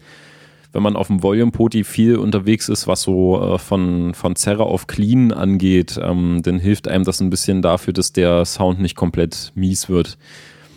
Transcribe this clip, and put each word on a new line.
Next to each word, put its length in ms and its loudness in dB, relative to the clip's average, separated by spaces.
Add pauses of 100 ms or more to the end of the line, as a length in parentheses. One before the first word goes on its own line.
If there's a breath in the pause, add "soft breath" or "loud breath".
(720 loud breath)
wenn 120 -2
man 120 2
auf 120 -4
dem 160 0
Volume-Poti 600 2
viel 340 2
unterwegs 520 0
ist, 180 -4
was 140 0
so, 540 2
äh, 20 0
von, 560 -2
von 220 -4
Zerre 300 0
auf 200 -2
Clean 480 2
angeht, 680 0
ähm, 420 0
dann 160 -2
hilft 280 -2
einem 180 0
das 160 -2
ein 100 0
bisschen 320 -2
dafür, 280 0
dass 220 -2
der 320 2
Sound 340 -2
nicht 160 -2
komplett 600 -2
mies 340 -2
wird. 300 -2 (580 loud breath)